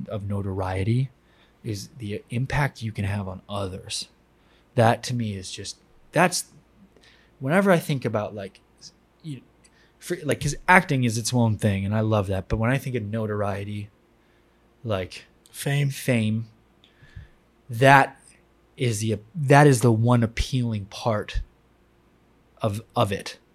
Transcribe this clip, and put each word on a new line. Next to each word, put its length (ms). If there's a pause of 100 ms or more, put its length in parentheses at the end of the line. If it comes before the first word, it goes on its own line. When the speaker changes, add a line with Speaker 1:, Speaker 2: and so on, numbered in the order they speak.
Speaker 1:
of 200
notoriety 800 (540)
is 340
the 320
impact 540
you 80
can 140
have 220
on 220
others. 600 (680)
That 280
to 120
me 200
is 160
just, 260 (340)
that's, 340 (960)
whenever 320
I 80
think 260
about, 300
like, 240 (640)
you, 180 (560)
for, 260
like, 180
'cause 140 (120)
acting 360
is 140
its 160
own 240
thing, 280
and 100
I 60
love 260
that. 200
But 100
when 120
I 80
think 180
of 80
notoriety, 880 (920)
like, 420 (260)
Speaker 2:
Fame. 380
Speaker 1:
fame, 580 (1200)
that 500 (580)
is 220
the, 180 (160)
that 320
is 160
the 100
one 300
appealing 640
part 560 (1200)
of, 220 (120)
of 160
it, 280 (160)